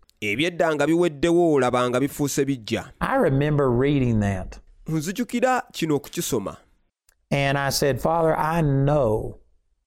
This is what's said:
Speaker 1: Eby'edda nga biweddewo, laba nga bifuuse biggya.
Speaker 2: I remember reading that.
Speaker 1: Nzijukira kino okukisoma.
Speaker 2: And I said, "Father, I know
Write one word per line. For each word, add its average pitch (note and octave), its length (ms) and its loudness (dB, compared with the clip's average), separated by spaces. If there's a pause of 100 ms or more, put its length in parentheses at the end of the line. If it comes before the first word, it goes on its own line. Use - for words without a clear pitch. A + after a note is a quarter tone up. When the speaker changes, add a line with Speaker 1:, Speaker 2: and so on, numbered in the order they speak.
(220)
Speaker 1:
Eby'edda D#3+ 520 0
nga C#3+ 120 0
biweddewo, E3+ 760 2
laba B2 300 2
nga B2 100 0
bifuuse C#3+ 440 -2
biggya. A#2 400 -4 (160)
Speaker 2:
I G3 160 -2
remember D3 540 2
reading B2 500 2
that. G2 380 -4 (300)
Speaker 1:
Nzijukira G#3 720 -2 (100)
kino D#3 240 0
okukisoma. A2+ 600 -6 (760)
Speaker 2:
And C#3 280 0
I C#3 120 -2
said, C3+ 300 0
"Father, D#3+ 340 2
I E3 280 0
know C3+ 760 0 (480)